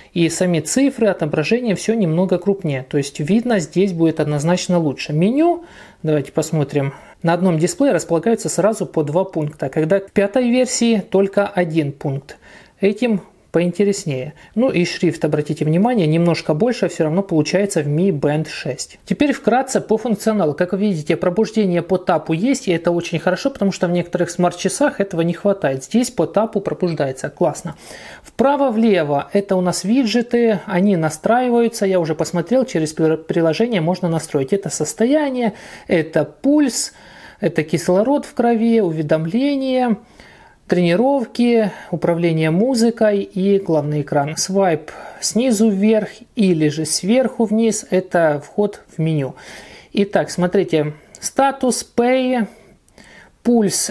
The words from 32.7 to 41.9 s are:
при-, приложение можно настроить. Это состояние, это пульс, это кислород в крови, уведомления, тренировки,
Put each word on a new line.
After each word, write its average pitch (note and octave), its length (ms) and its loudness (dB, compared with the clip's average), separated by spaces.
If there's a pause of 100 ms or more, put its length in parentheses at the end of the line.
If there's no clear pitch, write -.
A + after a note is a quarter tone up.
при-, D#3+ 240 2
приложение E3 640 0
можно F3 300 0
настроить. D3 420 -2
Это G3 160 -2
состояние, B3 840 -2 (320)
это D#3+ 380 0
пульс, C#4 680 0 (480)
это E3+ 220 0
кислород G3 640 0
в - 80 -20
крови, A#3 480 2
уведомления, A3 1160 0 (720)
тренировки, A3 1040 2 (180)